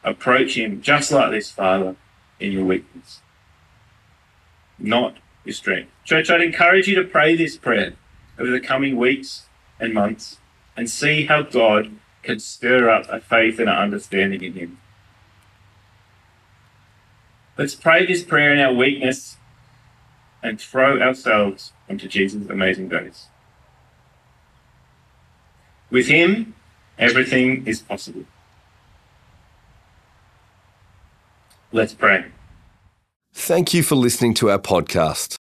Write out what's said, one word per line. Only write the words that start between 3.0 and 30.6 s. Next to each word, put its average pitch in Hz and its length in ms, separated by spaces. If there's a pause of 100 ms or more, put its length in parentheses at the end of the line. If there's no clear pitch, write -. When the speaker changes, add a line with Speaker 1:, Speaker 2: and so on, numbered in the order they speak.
Speaker 1:
not 113 400 (280)
your - 80
strength. - 380 (120)
Church, 160 260
I'd 170 120
encourage 175 460
you 202 80
to 185 80
pray 165 320
this 160 200
prayer 107 380 (460)
over 127 100
the 127 100
coming 135 380
weeks 131 480 (340)
and 113 140
months 104 460 (360)
and 120 140
see 151 380
how 151 160
God 107 480 (320)
can 113 160
stir 123 500
up 107 200
a 95 120
faith 113 380
and 107 100
an - 80
understanding 98 680
in 87 100
him. 87 240 (2750)
Let's 143 180
pray 170 300
this 180 180
prayer 147 300
in 143 60
our 131 140
weakness 131 640 (1040)
and 110 160
throw 131 420
ourselves 110 680 (180)
onto 95 180
Jesus' 98 420
amazing 92 400
grace. 90 380 (2500)
With 123 180
him, 180 460 (460)
everything 127 680
is 113 160
possible. 95 440 (3500)